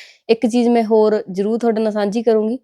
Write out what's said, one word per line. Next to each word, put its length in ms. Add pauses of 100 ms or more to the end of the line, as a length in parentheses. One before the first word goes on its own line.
(280)
ਇੱਕ 180
ਚੀਜ਼ 220
ਮੈਂ 160
ਹੋਰ 460
ਜ਼ਰੂਰ 280
ਤੁਹਾਡੇ 240
ਨਾਲ 100
ਸਾਂਝੀ 300
ਕਰੂੰਗੀ, 420